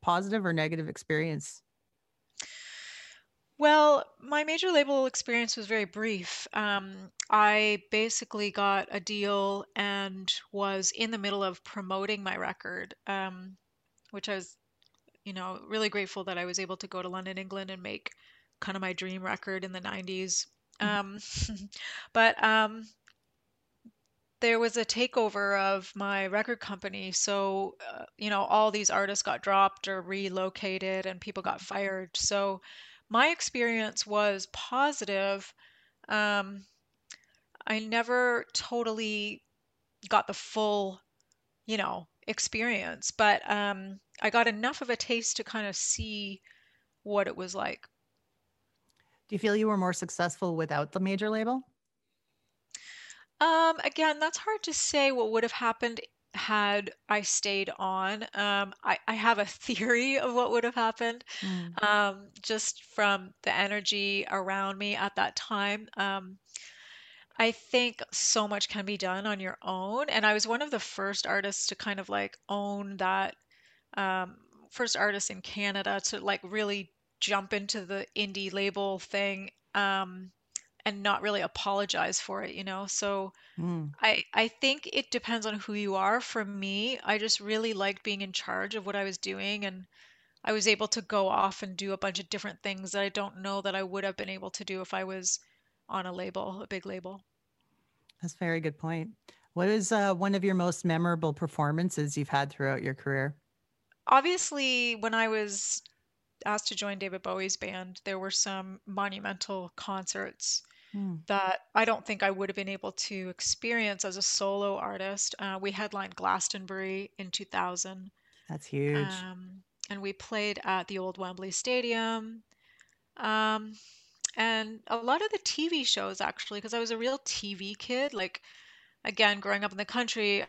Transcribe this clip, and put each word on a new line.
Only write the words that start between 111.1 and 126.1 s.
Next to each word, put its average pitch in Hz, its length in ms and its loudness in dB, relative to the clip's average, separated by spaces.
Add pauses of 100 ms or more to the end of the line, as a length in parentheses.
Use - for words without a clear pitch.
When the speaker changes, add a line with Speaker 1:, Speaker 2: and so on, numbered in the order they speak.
Speaker 2:
that 196 340 2 (140)
I 220 100 6
don't 226 200 2
think 208 180 -2
I 196 80 4
would 196 180 -2
have 190 80 -6
been 196 120 -4
able 196 240 -6
to 190 360 -6
experience 214 760 -2
as 190 120 -6
a 196 60 -4
solo 202 540 2
artist. 196 640 -4
Uh, 190 220 -4
we 196 100 0
headlined 196 440 -6
Glastonbury 190 1040 -2
in 185 120 -10
two 196 140 -4
thousand. 185 640 -4 (360)
Speaker 1:
That's 156 200 -10
huge. 147 580 0
Speaker 2:
Um, 185 380 -14 (260)
and 202 120 -8
we 196 120 -4
played 208 500 -4
at 185 240 0
the 196 120 -6
old 185 180 -6
Wembley 185 340 -8
Stadium. 226 920 -2 (720)
Um, 214 560 0 (640)
and 220 500 0
a 233 100 2
lot 247 260 2
of 427 80 0
the - 80 -2
T - 300 0
V 320 160 2
shows, 196 360 0